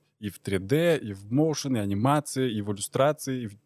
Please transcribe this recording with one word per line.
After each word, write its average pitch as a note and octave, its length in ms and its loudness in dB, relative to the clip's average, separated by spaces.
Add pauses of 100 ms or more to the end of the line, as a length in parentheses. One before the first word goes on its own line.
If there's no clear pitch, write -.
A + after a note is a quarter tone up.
(200)
и G#2 100 -6
в - 100 -14
три G2 200 -2
дэ, D3+ 400 2
и G#2+ 140 -8
в G2+ 180 -12
моушен, C#3 460 2
и - 20 0
анимации, B2+ 720 0
и A2 120 -2
в G#2 100 -2
иллюстрации, C3 720 0
и A2+ 40 -6
в, G#2 180 -14